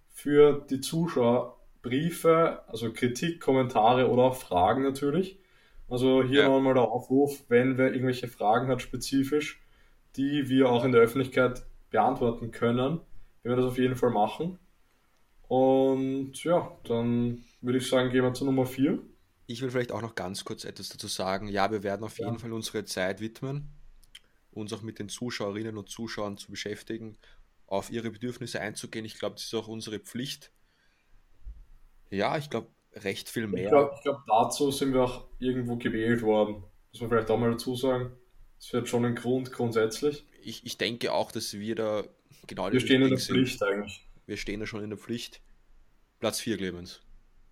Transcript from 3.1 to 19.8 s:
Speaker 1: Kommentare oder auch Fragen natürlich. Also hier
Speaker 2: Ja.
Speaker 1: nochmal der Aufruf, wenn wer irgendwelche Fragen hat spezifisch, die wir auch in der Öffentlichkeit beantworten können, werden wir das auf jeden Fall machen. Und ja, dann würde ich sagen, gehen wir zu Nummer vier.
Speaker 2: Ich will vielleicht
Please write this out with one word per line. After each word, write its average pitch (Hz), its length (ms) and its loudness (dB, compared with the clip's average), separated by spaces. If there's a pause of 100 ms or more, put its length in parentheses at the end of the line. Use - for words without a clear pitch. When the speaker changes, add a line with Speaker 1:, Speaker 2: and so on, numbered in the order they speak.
Speaker 1:
Kommentare 127 680 4
oder 123 140 4
auch 131 120 4
Fragen 92 480 2
natürlich. 143 560 -2 (500)
Also 131 340 4
hier 139 200 4
Speaker 2:
Ja. - 0 -
Speaker 1:
nochmal 135 300 6
der 123 100 6
Aufruf, 131 680 2
wenn 127 280 6
wer 131 160 4
irgendwelche 127 340 -2
Fragen 131 420 2
hat 123 120 0
spezifisch, 139 800 -2 (540)
die 139 340 -2
wir 131 200 6
auch 120 160 4
in 131 60 2
der 117 100 8
Öffentlichkeit 123 640 2 (260)
beantworten 113 600 0
können, 127 500 0 (420)
werden 123 140 0
wir - 0 -
das 127 80 4
auf 123 120 -2
jeden 127 180 2
Fall 123 160 2
machen. 107 480 -2 (880)
Und 135 960 2
ja, 165 420 0
dann 120 580 0 (180)
würde 127 180 0
ich 123 100 -4
sagen, 127 220 2
gehen 127 120 4
wir 123 100 2
zu 139 120 -4
Nummer 131 200 2
vier. 147 340 0 (480)
Speaker 2:
Ich 120 140 -10
will 131 100 -4
vielleicht 120 200 -2